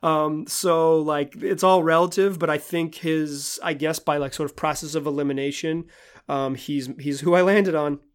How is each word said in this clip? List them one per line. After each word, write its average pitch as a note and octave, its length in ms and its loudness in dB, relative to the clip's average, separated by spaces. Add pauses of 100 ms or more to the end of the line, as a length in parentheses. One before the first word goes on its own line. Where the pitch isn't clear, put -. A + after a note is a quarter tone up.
um, D#3 460 0
so, E3 500 2
like, D3 380 -2
it's - 260 -2
all F#3 220 6
relative, F3 560 2
but E3 100 0
I D3+ 80 0
think E3 380 -4
his, D3+ 680 -4
I E3+ 120 -2
guess D#3 260 -2
by, D3+ 160 0
like, C#3 180 -4
sort D3 160 -4
of - 60 -20
process D3+ 400 -4
of D3 100 -2
elimination, C#3+ 800 -2 (440)
um, C3+ 280 -2
he's, C3+ 420 -6
he's C#3 220 -6
who E3+ 140 2
I F3+ 80 6
landed F#3+ 340 4
on. D3 240 0 (140)